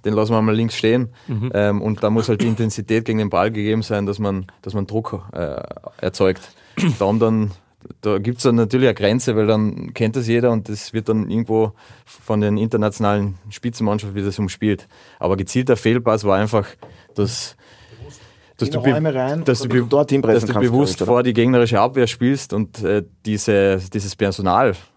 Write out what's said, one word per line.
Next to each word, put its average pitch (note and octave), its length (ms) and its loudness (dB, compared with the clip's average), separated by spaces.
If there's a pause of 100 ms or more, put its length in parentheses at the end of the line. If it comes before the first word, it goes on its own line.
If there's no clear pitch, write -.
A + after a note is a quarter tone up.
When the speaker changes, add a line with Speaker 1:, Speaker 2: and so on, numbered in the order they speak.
Speaker 1:
Den G#2+ 120 0
lassen G#2+ 180 2
wir A2 80 4
mal A2 140 2
links A2+ 200 -2
stehen. A#2 340 0 (180)
Speaker 2:
Mhm. A#2+ 260 -4
Speaker 1:
Ähm, G#2 280 2
und G#2+ 220 -2
da G#2 60 2
muss A2 180 0
halt G#2+ 140 0
die A#2 60 0
Intensität A2+ 580 -2
gegen A2 140 -2
den G#2 100 -2
Ball F#2 220 0
gegeben G#2+ 320 -2
sein, G2+ 240 -2
dass G2+ 120 -4
man, G2 280 -4 (160)
dass F#2+ 100 -10
man G2 140 -4
Druck, G#2 340 -6 (120)
äh, D2+ 280 -6 (400)
erzeugt. F#2 400 0 (340)
<clears throat> D3+ 240 0
Da G2+ 60 2
haben G#2+ 140 2
dann, A2 320 2 (500)
da G#2 160 0
gibt's A2+ 260 -4
dann A#2+ 120 4
natürlich A#2+ 320 2
eine A2 80 4
Grenze, A2 400 0
weil G#2+ 120 2
dann G#2+ 460 0
kennt A2 220 -2
das A#2+ 120 -2
jeder A#2 240 2
und A2 160 -2
das G#2 260 -10
wird A2+ 140 -4
dann A2 220 0
irgendwo A2 440 0 (320)
von - 360 -4
den G#2 160 0
internationalen G#2 800 0 (140)
Spitzenmannschaften G#2 720 -4
wieder G2 120 -4
so G#2+ 100 -6
umspielt. G2+ 460 -2 (320)
Aber F#2 180 0
gezielter B2 400 0
Fehlpass A2+ 480 0
war G2 140 4
einfach, G#2+ 280 0 (480)
dass, - 400 -4 (1040)
dass B2+ 120 -2
Speaker 3:
In D3+ 60 -6
Speaker 1:
du A#2 60 -2
be-, C3 120 2
Speaker 3:
Räume D#3 220 0
rein C#3 300 -2
Speaker 1:
dass B2 140 2
du - 60 -4
Speaker 3:
und A#2 60 -4
Speaker 1:
be-, B2 180 2
Speaker 3:
dorthin C#3 320 2
pressen A2+ 200 4
Speaker 1:
dass A2 60 -2
du A#2+ 60 -4
Speaker 3:
kannst, A#2+ 180 2
Speaker 1:
bewusst B2 260 2
Speaker 3:
glaub F#2+ 100 -2
ich, - 20 -2
oder? A#2+ 80 6
Speaker 1:
vor B2 60 2
die B2 100 0
gegnerische A#2+ 460 4
Abwehr B2+ 280 2
spielst C3 460 -2
und, G#2+ 300 -6
äh, G2+ 200 0 (220)
diese, G2 540 2 (140)
dieses G2 220 -4
Personal G2+ 580 2 (240)